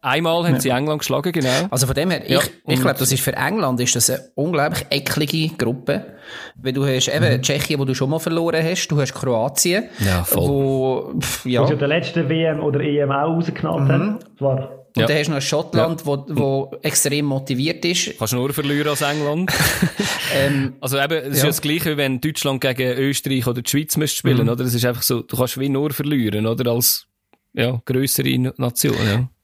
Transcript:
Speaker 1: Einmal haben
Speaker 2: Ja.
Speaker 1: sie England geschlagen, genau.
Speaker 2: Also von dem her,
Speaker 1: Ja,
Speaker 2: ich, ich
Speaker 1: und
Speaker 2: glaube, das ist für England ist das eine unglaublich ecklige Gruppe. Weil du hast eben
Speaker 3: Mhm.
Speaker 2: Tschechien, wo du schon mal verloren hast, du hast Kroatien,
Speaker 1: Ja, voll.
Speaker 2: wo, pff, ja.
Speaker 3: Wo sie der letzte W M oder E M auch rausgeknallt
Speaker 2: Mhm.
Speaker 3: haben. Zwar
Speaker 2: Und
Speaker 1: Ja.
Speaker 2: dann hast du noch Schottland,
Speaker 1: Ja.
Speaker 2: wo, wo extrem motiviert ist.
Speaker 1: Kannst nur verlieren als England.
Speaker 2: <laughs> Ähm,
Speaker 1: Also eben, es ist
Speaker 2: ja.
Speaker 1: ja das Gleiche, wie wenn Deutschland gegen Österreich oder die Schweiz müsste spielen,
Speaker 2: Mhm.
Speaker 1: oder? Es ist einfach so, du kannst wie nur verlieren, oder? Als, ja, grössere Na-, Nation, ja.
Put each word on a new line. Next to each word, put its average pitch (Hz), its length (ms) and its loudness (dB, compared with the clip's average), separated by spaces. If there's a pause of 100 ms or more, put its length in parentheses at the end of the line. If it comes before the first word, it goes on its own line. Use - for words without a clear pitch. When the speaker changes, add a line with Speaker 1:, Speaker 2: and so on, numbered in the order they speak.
Speaker 1:
Einmal 160 420 2
haben 143 120 4
Speaker 2:
Ja. 123 40 0
Speaker 1:
sie 131 80 0
England 147 300 0
geschlagen, 147 340 -2
genau. 147 380 0
Speaker 2:
Also 135 160 2
von 131 80 0
dem 165 160 0
her, - 200 -4
Speaker 1:
Ja, 135 100 4
Speaker 2:
ich, - 60 0
ich - 180 -14
Speaker 1:
und 131 180 2
Speaker 2:
glaube, 135 160 2
das 127 120 2
ist 135 120 0
für 135 120 0
England 143 460 0
ist 123 160 2
das 113 140 2
eine 127 100 -2 (140)
unglaublich 160 560 0
ecklige 151 680 0
Gruppe. - 600 -2 (400)
Weil 127 160 -4
du 139 120 0
hast 131 240 2
eben 143 280 4
Speaker 3:
Mhm. 131 60 -2
Speaker 2:
Tschechien, 139 380 0
wo 135 60 0
du 131 80 0
schon 135 160 0
mal 160 80 0
verloren 165 440 0
hast, 170 260 -2
du 147 120 2
hast 131 140 -2
Kroatien, 139 680 0 (160)
Speaker 1:
Ja, 92 240 2
voll. - 240 2
Speaker 2:
wo, 135 720 0
pff, - 260 -6
ja. 120 160 2
Speaker 3:
Wo 127 40 4
sie 147 100 2
der 139 120 0
letzte 165 400 0
W 160 160 2
M 156 160 0
oder 143 200 0
E 147 180 0
M 135 140 2
auch 151 240 2
rausgeknallt 165 480 -2
Speaker 2:
Mhm. 135 80 4
Speaker 3:
haben. 196 260 0 (180)
Zwar 135 440 -4 (140)
Speaker 2:
Und 117 60 0
Speaker 1:
Ja. 113 60 4
Speaker 2:
dann 147 120 2
hast 151 100 0
du 160 40 -2
noch 139 80 -2
Schottland, 160 600 0
Speaker 1:
Ja. - 60 -8
Speaker 2:
wo, 139 220 -2
wo 135 420 0 (120)
extrem 147 420 0
motiviert 135 600 -2
ist. - 340 -2
Speaker 1:
Kannst 113 160 -2
nur 127 180 0
verlieren 147 360 -2
als 143 120 -2
England. 151 560 -2
Speaker 2:
<laughs> - 40 -2 (760)
Ähm, 139 460 0
Speaker 1:
Also 139 180 -2
eben, 143 140 2 (120)
es 139 40 -8
ist 139 100 -2
Speaker 2:
ja. 131 60 4
Speaker 1:
ja - 40 4
das 160 120 0
Gleiche, 156 320 0
wie 147 60 -2
wenn 131 220 0
Deutschland 135 420 -2
gegen 127 360 0
Österreich 135 480 0
oder 123 160 0
die - 80 -4
Schweiz 151 280 0
müsste 151 200 0
spielen, 127 260 4
Speaker 2:
Mhm. 113 60 4
Speaker 1:
oder? 123 140 -2
Es 123 100 0
ist 120 120 2
einfach 123 160 0
so, 120 180 0
du - 160 -8
kannst 127 240 0
wie 139 80 0
nur 139 240 0
verlieren, 117 540 0
oder? 117 260 0
Als, - 340 0 (460)
ja, 120 320 0
grössere 131 540 0
Na-, 127 180 0
Nation, 123 400 0 (100)
ja. 117 220 2 (160)